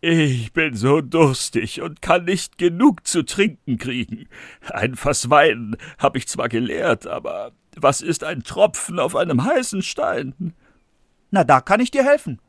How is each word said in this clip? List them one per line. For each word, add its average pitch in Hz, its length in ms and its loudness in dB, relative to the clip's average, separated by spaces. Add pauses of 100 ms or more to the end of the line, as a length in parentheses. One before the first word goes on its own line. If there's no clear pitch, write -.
„Ich 151 500 0
bin 156 240 -2
so 135 260 4
durstig 131 800 0
und 151 200 -10
kann 180 240 2
nicht 180 320 -4
genug 175 480 2
zu 165 160 -2
trinken 139 560 -2
kriegen. 120 500 -8 (440)
Ein 123 240 -2
Fass - 340 -2
Wein 117 480 4 (220)
hab 135 160 0
ich 127 120 -6
zwar 120 220 -4
geleert, 117 560 -2
aber 101 460 -8 (240)
was 143 260 2
ist 160 220 -4
ein 143 180 -6
Tropfen - 560 0
auf 131 180 -2
einem 139 280 0
heißen 240 400 -2
Stein?“ - 720 -6 (760)
„Na, 190 140 2
da 131 180 4
kann 208 200 2
ich 254 100 -2
dir 269 120 2
helfen“ 285 460 0